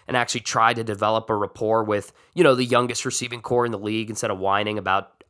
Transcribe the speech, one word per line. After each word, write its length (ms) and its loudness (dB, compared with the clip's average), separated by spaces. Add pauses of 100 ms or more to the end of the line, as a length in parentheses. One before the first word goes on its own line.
and 80 0
actually 240 -2
tried 340 2
to 80 -4
develop 480 0
a 60 2
rapport 480 0
with, 280 -2 (220)
you 80 4
know, 140 6
the 80 0
youngest 400 0
receiving 360 -6
core 260 0
in 40 -2
the 80 -4
league 320 -4
instead 220 -4
of 80 -6
whining 380 0
about, 500 -4